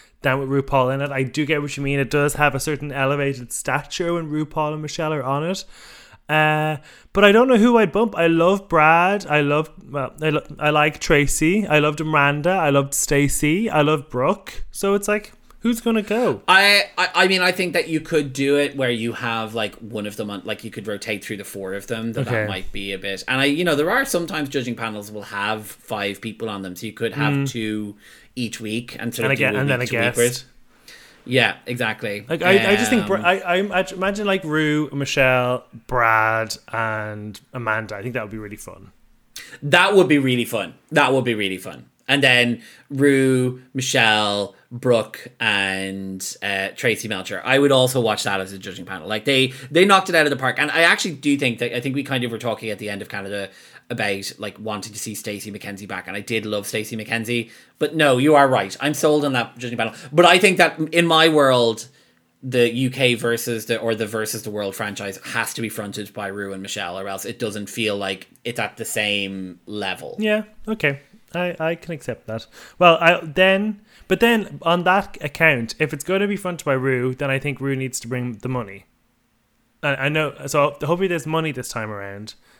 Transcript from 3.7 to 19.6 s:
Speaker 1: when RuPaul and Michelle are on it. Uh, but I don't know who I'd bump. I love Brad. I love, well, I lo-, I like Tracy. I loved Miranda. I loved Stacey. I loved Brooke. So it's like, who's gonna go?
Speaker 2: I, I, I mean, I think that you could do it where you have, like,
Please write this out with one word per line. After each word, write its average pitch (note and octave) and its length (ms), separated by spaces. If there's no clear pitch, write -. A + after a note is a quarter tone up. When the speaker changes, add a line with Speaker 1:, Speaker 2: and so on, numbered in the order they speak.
Speaker 1:
when D#3+ 180
RuPaul D3+ 420
and D#3 80
Michelle D#3 320
are C#3 100
on C#3 200
it. F#3 220
Uh, D3+ 480
but G#3 140
I G3+ 80
don't B3 160
know B3 80
who A#3 200
I'd G#3 140
bump. G#3+ 240
I E3+ 120
love F3 420
Brad. E3+ 580
I D3+ 140
love, D3 280
well, C3 360
I D#3 80
lo-, D3+ 180
I D3+ 120
like D3+ 300
Tracy. D#3+ 680
I D3+ 120
loved D3+ 240
Miranda. D3 480
I E3+ 180
loved C#3 240
Stacey. D3+ 760
I D3+ 120
loved D3 280
Brooke. C#3 640
So G3 220
it's G3+ 160
like, G#3 240
who's A#3 180
gonna A3+ 220
go? G#3 440
Speaker 2:
I, G3 500
I, F3 180
I F#3 120
mean, F#3+ 140
I F3+ 120
think F3+ 200
that E3 140
you D#3+ 140
could D3 320
do C#3 240
it C#3+ 180
where C3 160
you A#2 220
have, A2+ 420
like, G#2+ 220